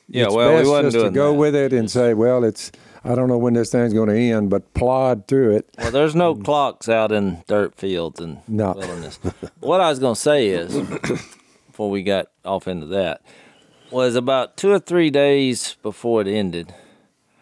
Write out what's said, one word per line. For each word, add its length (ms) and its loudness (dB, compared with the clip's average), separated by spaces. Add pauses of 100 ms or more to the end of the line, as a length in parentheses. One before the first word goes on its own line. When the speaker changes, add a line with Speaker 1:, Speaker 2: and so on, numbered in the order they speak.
Speaker 1:
Yeah, 180 0
Speaker 2:
It's 80 0
Speaker 1:
well, 220 4
we 60 6
Speaker 2:
best 100 4
Speaker 1:
wasn't 140 2
Speaker 2:
just 100 0
to 60 2
Speaker 1:
doing 120 0
Speaker 2:
go 200 2
Speaker 1:
that. 40 0
Speaker 2:
with 180 2
it 180 0
and 100 2
Speaker 1:
Just 100 -6
Speaker 2:
say, 220 2
"Well, 280 2
it's, 280 -4 (320)
I 100 -4
don't 140 0
know 100 2
when 160 2
this 180 0
thing's 220 2
gonna 220 2
end," 340 2
but 240 -2
plod 540 0
through 300 4
it. 200 -6
Speaker 1:
Well, 140 -6
there's 240 2
no 180 2
clocks 560 -2
out 220 2
in 340 -2
dirt 300 -2
fields 440 -6
and 280 -12
Speaker 2:
No. 260 -2
Speaker 1:
wilderness. 460 -12 (400)
What 200 0
I 120 2
was 80 -4
gonna 160 0
say 320 2
is, 280 -4
<coughs> 920 -8
before 240 -6
we 100 -2
got 260 -2 (160)
off 240 -6
into 200 -8
that, 340 -4 (720)
was 240 0
about 420 -2
two 140 2
or 80 2
three 320 0
days 720 2
before 380 -2
it 60 -2
ended. 460 -4 (680)